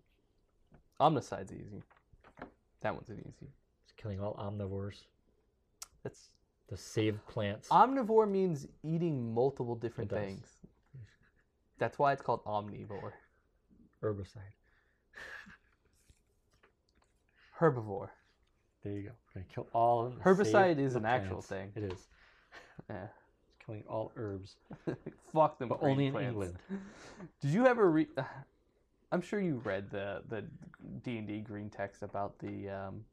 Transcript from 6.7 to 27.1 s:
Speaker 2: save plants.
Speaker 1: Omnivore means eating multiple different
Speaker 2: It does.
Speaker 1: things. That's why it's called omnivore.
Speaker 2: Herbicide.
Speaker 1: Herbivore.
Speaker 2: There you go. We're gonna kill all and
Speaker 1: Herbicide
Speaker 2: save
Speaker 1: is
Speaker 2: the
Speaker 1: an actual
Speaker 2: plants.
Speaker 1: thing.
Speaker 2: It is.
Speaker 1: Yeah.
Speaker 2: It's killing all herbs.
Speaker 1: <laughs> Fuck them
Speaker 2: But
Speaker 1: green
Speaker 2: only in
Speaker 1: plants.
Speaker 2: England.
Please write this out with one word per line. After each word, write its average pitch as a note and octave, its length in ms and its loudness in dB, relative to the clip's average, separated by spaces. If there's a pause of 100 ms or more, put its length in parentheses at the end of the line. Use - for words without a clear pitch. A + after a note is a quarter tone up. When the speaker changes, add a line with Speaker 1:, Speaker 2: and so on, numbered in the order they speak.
Speaker 2:
save G#2+ 500 0
plants. G#2+ 420 -4
Speaker 1:
Omnivore A3 600 6
means F#3 380 2 (160)
eating D#3 500 0
multiple B2 420 2
different A2+ 360 -4
Speaker 2:
It G2 40 0
does. G2+ 100 0
Speaker 1:
things. G2 220 -10 (1300)
That's - 220 0
why C#3+ 140 6
it's C#3 80 -4
called A#2 240 0
omnivore. G#2 680 -6 (880)
Speaker 2:
Herbicide. G2+ 520 -6 (3000)
Speaker 1:
Herbivore. A2+ 500 2 (720)
Speaker 2:
There G2+ 100 -6
you G2+ 100 -6
go. G2+ 60 -12 (240)
We're F#2+ 80 -10
gonna - 120 -14
kill - 200 -8
all A#2 340 6
and B2 140 -8
Speaker 1:
Herbicide F#3+ 300 6 (240)
Speaker 2:
save C#3 40 2
Speaker 1:
is C3+ 140 2
Speaker 2:
the B2 60 2
Speaker 1:
an G#2+ 60 0
actual G2 360 2
Speaker 2:
plants. - 60 -14
Speaker 1:
thing. G2 280 -8
Speaker 2:
It G#2 160 -4
is. - 160 -12 (840)
Speaker 1:
Yeah. G2 140 -8 (440)
Speaker 2:
It's - 180 -20
killing A2 240 -10
all A2+ 260 -4
herbs. G2+ 420 -8 (360)
Speaker 1:
<laughs> - 400 -14
Fuck D3+ 240 4
them A#2+ 120 -2
Speaker 2:
But A2 100 0
Speaker 1:
green C#3+ 120 4
Speaker 2:
only C#3 160 4
in C3+ 60 0
Speaker 1:
plants. G2+ 160 0
Speaker 2:
England. F#2 260 -4 (880)